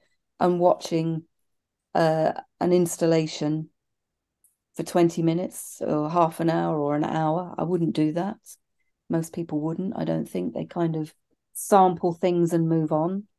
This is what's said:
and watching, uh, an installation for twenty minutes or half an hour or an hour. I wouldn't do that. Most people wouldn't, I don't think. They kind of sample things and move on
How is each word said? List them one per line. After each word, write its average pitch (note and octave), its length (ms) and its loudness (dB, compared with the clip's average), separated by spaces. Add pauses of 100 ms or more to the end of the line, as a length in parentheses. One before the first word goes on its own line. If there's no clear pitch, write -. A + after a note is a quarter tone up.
(400)
and F3+ 180 2
watching, E3 680 2 (720)
uh, D#3+ 380 2 (280)
an F3+ 120 2
installation D#3+ 960 0 (1040)
for - 80 -6
twenty E3+ 400 2
minutes - 640 -4
or D3+ 240 0
half E3 320 2
an E3 80 0
hour E3 300 0
or D3 180 -2
an D3+ 80 -2
hour. D#3+ 540 -2
I D#3+ 60 -4
wouldn't E3+ 300 0
do D#3 180 0
that. F3+ 260 -4 (720)
Most E3 240 -2
people E3 260 -6
wouldn't, E3 340 -4
I E3 100 -6
don't E3 220 -2
think. F3+ 280 -6
They E3 100 -6
kind E3 320 -4
of D#3 160 -6 (400)
sample F3+ 600 2
things F3 400 2
and E3 120 2
move D#3+ 260 0
on F3+ 320 -2 (140)